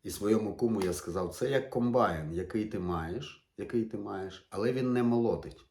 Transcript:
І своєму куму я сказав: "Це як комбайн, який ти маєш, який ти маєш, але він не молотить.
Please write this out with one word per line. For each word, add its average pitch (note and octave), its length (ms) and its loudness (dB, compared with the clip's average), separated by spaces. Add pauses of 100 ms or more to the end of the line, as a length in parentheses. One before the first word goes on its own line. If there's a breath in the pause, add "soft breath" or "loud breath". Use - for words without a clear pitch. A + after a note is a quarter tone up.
І F#2+ 80 -8
своєму G2+ 460 2
куму A2+ 240 2
я F2+ 120 2
сказав: F#2 420 -4
"Це C3 160 -2
як C3 200 0
комбайн, G#2+ 640 2
який F#2 340 -2
ти G#2+ 120 -4
маєш, F2 760 -4
який A2+ 280 -2
ти A2 140 -6
маєш, F#2+ 520 -8
але G#2+ 220 0
він B2+ 200 0
не B2 100 4
молотить. A#2 680 0